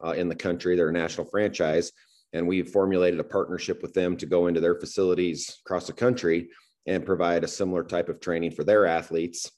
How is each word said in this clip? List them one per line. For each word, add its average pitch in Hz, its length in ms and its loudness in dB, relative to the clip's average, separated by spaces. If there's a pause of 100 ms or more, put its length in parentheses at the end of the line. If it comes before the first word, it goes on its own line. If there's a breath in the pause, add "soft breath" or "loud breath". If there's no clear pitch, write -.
uh, 82 60 -2
in 87 160 0
the 85 80 -4
country. 90 400 0
They're 82 140 4
a 80 40 -2
national 82 340 -2
franchise. 87 640 0 (420 soft breath)
And 85 140 -2
we've 90 220 0
formulated 90 500 2
a 76 40 -2
partnership - 580 -4
with - 120 -10
them 90 240 0
to 87 80 -8
go 87 220 2
into 85 120 2
their 85 160 4
facilities 90 880 -2
across 90 220 -4
the 82 60 -8
country 87 560 0 (360 loud breath)
and 87 200 -2
provide 85 380 2
a 82 40 -4
similar 90 360 -2
type 87 260 -4
of 80 100 -6
training 85 320 -2
for 78 120 -4
their 104 220 6
athletes. 82 720 -2